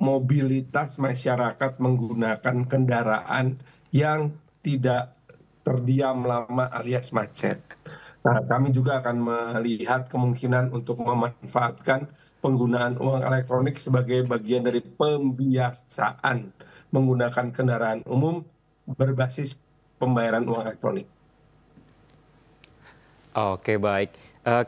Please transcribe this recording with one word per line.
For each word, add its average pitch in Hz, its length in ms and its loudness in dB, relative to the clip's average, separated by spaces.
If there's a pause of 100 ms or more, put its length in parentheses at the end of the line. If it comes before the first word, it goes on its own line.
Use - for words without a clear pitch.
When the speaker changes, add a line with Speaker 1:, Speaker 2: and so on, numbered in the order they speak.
Speaker 1:
mobilitas 135 960 0
masyarakat 131 800 -2
menggunakan 117 880 0
kendaraan 127 960 0 (320)
yang 151 400 2 (320)
tidak 127 480 0 (480)
terdiam 127 640 0
lama 123 480 -2
alias 120 400 -4
macet. 104 480 -2 (640)
Nah, 120 220 2
kami 127 260 2
juga 131 300 0
akan 120 180 -2
melihat 117 880 -2
kemungkinan 123 640 0
untuk 120 240 -6
memanfaatkan 123 1120 -2 (340)
penggunaan 123 560 2
uang 135 240 0
elektronik 127 560 0
sebagai 127 480 2
bagian 120 400 0
dari 120 140 0
pembiasaan 127 1700 -2 (400)
menggunakan 123 640 2
kendaraan 113 560 0
umum 156 340 2 (560)
berbasis 131 640 -2 (420)
pembayaran 120 460 2
uang 113 180 -2
elektronik. 110 400 -4 (2250)
Speaker 2:
Oke, 107 420 0
baik. 101 320 0 (340)
Eh, 120 240 4